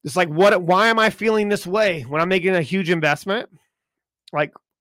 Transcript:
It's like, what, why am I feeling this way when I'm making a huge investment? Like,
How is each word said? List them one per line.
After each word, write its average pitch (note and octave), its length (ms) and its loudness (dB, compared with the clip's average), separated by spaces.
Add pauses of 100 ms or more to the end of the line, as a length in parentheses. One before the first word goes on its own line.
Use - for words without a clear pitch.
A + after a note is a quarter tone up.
It's C#3 120 -8
like, F3 120 2
what, F#3 340 4
why F#3 260 2
am A3+ 100 2
I A3 120 2
feeling G#3+ 380 0
this G3+ 180 -4
way F3+ 360 0
when C#3+ 180 -4
I'm E3+ 80 0
making F#3 260 0
a F3 80 0
huge F3 280 -2
investment? E3+ 580 -2 (840)
Like, D3+ 200 -4 (280)